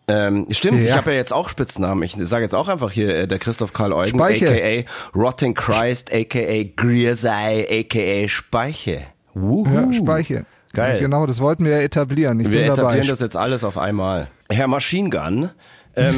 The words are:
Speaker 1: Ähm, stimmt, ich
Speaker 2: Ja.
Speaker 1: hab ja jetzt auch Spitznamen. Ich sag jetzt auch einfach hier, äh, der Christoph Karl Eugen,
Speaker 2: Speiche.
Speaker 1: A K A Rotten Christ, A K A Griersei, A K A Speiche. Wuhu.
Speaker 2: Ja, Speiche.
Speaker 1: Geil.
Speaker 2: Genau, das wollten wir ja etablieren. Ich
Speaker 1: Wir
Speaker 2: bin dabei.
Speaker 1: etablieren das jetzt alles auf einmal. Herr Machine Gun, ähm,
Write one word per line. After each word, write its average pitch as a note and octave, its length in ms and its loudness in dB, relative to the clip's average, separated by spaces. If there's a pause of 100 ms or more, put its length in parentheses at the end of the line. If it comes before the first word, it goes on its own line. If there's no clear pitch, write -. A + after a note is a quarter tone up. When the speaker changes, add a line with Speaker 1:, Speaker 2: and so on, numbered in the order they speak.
Speaker 1:
Ähm, G2+ 420 2
stimmt, A#2+ 300 2
ich A#2 80 2
Speaker 2:
Ja. C3 80 4
Speaker 1:
hab D3 100 0
ja D#3 60 0
jetzt B2+ 220 -2
auch D#3+ 160 -2
Spitznamen. F#2+ 520 -2
Ich F2 160 -6
sag G2+ 220 -2
jetzt G#2+ 140 -4
auch D#3 140 0
einfach C#3+ 220 -2
hier, G2+ 240 0
äh, F2 140 0
der F#2+ 100 -2
Christoph A#2 360 -4
Karl G2+ 180 0
Eugen, F#2+ 260 0
Speaker 2:
Speiche. F#3 300 4
Speaker 1:
A C3 60 6
K A2+ 340 0
A - 300 -8
Rotten B2 340 0
Christ, A#2 580 0
A A2+ 140 0
K B2+ 160 -4
A A2 240 0 (100)
Griersei, A2+ 960 2
A A2+ 120 0
K G2+ 420 0
A G#2 40 -2
Speiche. A2+ 760 -4 (320)
Wuhu. A2 380 0
Speaker 2:
Ja, B3+ 200 2
Speiche. D#3+ 540 0 (260)
Speaker 1:
Geil. A#2+ 280 0
Speaker 2:
Genau, C#3+ 260 2
das A#2+ 140 -2
wollten D#3 240 2
wir D3+ 80 2
ja D3 60 2
etablieren. C#3 600 0
Ich A2 120 2
Speaker 1:
Wir G#2+ 80 4
Speaker 2:
bin A#2+ 100 2
dabei. C3+ 140 2
Speaker 1:
etablieren C3 260 2
das C3 120 -2
jetzt A#2 160 -4
alles A#2 280 -2
auf G2 140 -4
einmal. F#2+ 500 -2 (220)
Herr A#2+ 160 2
Machine E3 420 0
Gun, G2+ 400 -2 (460)
ähm, C3 240 2